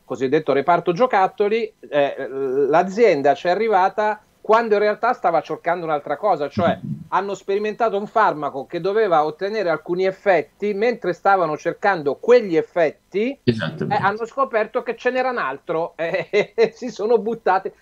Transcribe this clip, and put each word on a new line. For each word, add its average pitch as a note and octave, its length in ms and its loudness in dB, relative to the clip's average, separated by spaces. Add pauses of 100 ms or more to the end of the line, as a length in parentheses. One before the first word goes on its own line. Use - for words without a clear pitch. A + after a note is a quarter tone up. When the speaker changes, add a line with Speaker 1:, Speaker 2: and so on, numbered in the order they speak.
Speaker 1:
cosiddetto C3+ 480 -2
reparto E3+ 400 2
giocattoli, G#3 800 0 (180)
eh, C#3 380 -2
l'azienda C#3+ 1040 2
ci D#3 140 -4
è - 20 2
arrivata G#3 720 0 (200)
quando A3 320 2
in G3+ 80 2
realtà G#3+ 320 0
stava E3+ 260 0
cercando E3+ 460 -4
un'altra D3 320 -4
cosa, D#3 320 -2
cioè E3+ 340 0
Speaker 2:
Mm-hmm. - 160 -8 (140)
Speaker 1:
hanno G3 200 -2
sperimentato G#3 640 -2
un G#3 100 -4
farmaco D3+ 580 0
che E3+ 160 -8
doveva F#3+ 420 2
ottenere F#3 460 -4
alcuni F3 360 -2
effetti, F#3+ 680 0
mentre G3 400 -2
stavano F3 440 2
cercando E3 580 -2
quegli G#3+ 420 4
effetti, F3 880 -2
Speaker 2:
Esattamente. A2+ 520 -2
Speaker 1:
eh, - 0 - (100)
hanno G#3+ 200 -2
scoperto A#3 580 -4
che A#3 120 -8
ce B3 160 -2
n'era B3+ 180 -2
un B3 80 -4
altro, D#3+ 580 -6
<laughs> - 20 -14
eh, E3 320 -4 (260)
e A3 180 2
si B3 160 -10
sono G#3+ 280 0
buttati, G3 540 -2 (100)